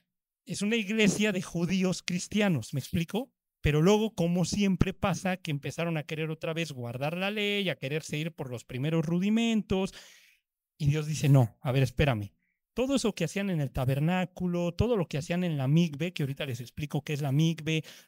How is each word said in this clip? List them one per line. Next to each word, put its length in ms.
es 160
una 140
iglesia 560
de 100
judíos 600
cristianos, 720
¿me 60
explico? 520
Pero 220
luego, 320
como 300
siempre 500
pasa, 420
que 140
empezaron 460
a 80
querer 260
otra 240
vez 180
guardar 440
la 140
ley, 380
a 80
querer 260
seguir 320
por 160
los 140
primeros 400
rudimentos. 880
Y 80
Dios 200
dice, 220
"No, 320
a 120
ver, 100
espérame. 500
Todo 200
eso 200
que 100
hacían 260
en 100
el 100
tabernáculo, 1040
todo 240
lo 100
que 120
hacían 260
en 140
la 100
migbe", 440
que 100
ahorita 240
les 140
explico 440
qué 80
es 80
la 120
migbe, 520